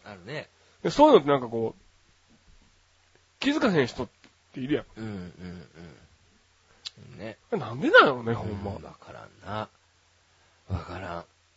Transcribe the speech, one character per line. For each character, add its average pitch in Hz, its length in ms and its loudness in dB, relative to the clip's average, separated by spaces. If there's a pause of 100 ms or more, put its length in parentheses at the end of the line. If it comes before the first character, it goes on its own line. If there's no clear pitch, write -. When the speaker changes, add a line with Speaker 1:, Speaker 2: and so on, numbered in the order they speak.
Speaker 1:
あ 104 120 -18
る 90 100 -20
ね。 131 240 -12 (340)
Speaker 2:
で、 180 60 -2
そ 262 160 6
う - 20 12
い 302 40 8
う - 40 10
の 190 60 10
っ - 20 0
て 139 60 0
な 143 80 4
ん 131 40 -8
か 123 60 -8
こ 113 300 -4
う、 - 40 -20 (1600)
気 269 120 0
づ 302 100 -2
か 226 120 2
へ 156 80 4
ん 120 60 2
人 - 160 -8
っ 113 40 -8 (460)
て - 60 -12
い 127 80 -8
る 147 80 0
や 117 60 -2
ん。 - 40 -14 (120)
Speaker 1:
う 110 40 -12
ん、 110 40 -10
う - 40 -8
ん、 90 540 -12 (1500)
う - 20 -20
ん。 - 40 -18
ね。 107 180 -14 (140)
Speaker 2:
な 131 220 -6
ん 123 60 -10
で 220 120 -2
な 453 120 10
ん 294 40 6
や 151 40 2
ろ 123 120 -6
ね、 117 100 -2
ほ 92 120 -4
ん 107 60 -8 (100)
ま。 98 140 -8
Speaker 1:
う - 40 -12
ん、 78 40 -20
わ 76 100 -18
か - 200 -20
ら - 80 -18
ん 52 80 -20 (160)
な。 104 240 -8 (1000)
わ 92 140 -4
か 90 160 -14
ら 87 200 -10
ん。 85 60 -14 (320)